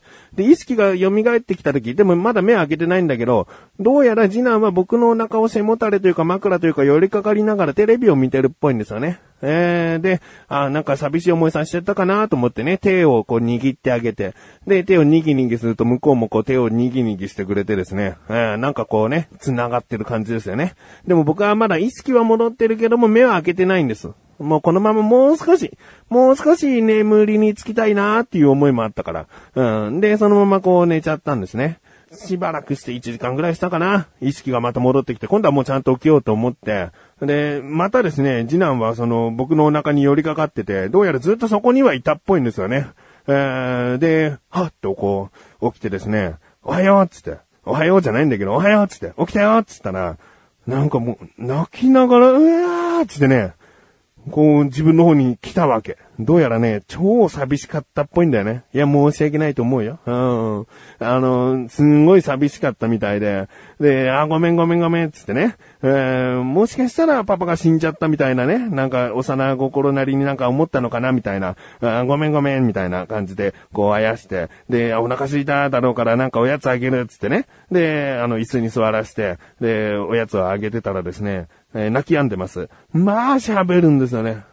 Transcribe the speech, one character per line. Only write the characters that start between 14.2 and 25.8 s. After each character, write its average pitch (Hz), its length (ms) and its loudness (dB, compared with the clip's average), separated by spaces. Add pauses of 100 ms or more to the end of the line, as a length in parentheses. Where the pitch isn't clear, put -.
で、 190 180 2
手 190 140 2
を 160 60 6
ニ 156 180 6
ギ 156 140 0
ニ 131 120 0
ギ 117 100 -2
す 117 80 -6
る 113 100 0
と 113 100 0
向 123 140 2
こ 151 140 2
う - 20 4
も 113 120 0
こ 110 120 0
う 110 40 0
手 131 140 -2
を 120 120 2
ニ 117 200 0
ギ 127 140 -2
ニ 107 140 -2
ギ 98 120 -10
し - 60 -18
て 101 100 -6
く 98 80 -4
れ 101 100 0
て 104 120 -2
で 92 100 -2
す - 80 -10
ね、 98 240 -4 (120)
え 107 40 -6
ー、 113 240 -2
な 131 140 -2
ん - 20 -10
か 117 120 -6
こ 110 200 0
う 113 40 -2
ね、 156 200 -4 (100)
繋 120 300 -4
が 123 80 -2
っ 120 60 -4
て 120 140 -8
る 107 80 -8
感 110 180 -6
じ 110 100 -6
で 113 60 -4
す 104 100 -10
よ 95 60 -8
ね。 165 180 -4 (320)
で 180 80 0
も 165 100 4
僕 160 200 0
は 208 100 2
ま 220 140 2
だ 185 100 0
意 214 140 -2
識 - 220 -6
は 233 100 4
戻 226 260 2
っ - 20 -4
て 233 160 0
る 220 100 -2
け 226 120 0
ど 233 80 2
も、 240 100 4
目 220 160 4
は 247 100 4
開 165 100 -2
け 175 100 -2
て 185 140 0
な 185 100 2
い 170 60 2
ん 135 40 0
で 113 60 -4
す。 117 160 -10 (300)
も 151 180 0
う 147 40 -2
こ 170 100 2
の 180 80 2
ま 214 140 2
ま 214 100 2
も 254 300 4
う 330 40 0
少 339 180 2
し、 240 160 -2 (380)